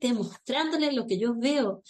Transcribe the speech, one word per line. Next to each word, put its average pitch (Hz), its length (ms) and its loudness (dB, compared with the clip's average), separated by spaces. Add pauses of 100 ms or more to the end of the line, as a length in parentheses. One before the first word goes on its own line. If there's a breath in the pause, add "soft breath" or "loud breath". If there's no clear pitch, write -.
demostrándole 285 920 0
lo 233 140 -2
que 196 120 -2
yo 233 160 0
veo. 240 560 0